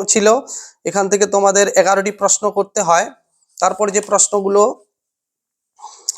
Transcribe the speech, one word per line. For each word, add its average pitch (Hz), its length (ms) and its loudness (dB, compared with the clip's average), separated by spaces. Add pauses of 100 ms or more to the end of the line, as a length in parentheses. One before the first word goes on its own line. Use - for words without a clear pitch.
ছিল, 202 220 0 (580)
এখান 202 240 -4
থেকে 196 180 0
তোমাদের 196 400 2 (120)
এগারোটি 196 320 2
প্রশ্ন 202 400 -2
করতে 196 300 -4
হয়। 175 260 2 (520)
তারপর 190 320 -2
যে 196 100 -2
প্রশ্নগুলো 202 640 0 (1600)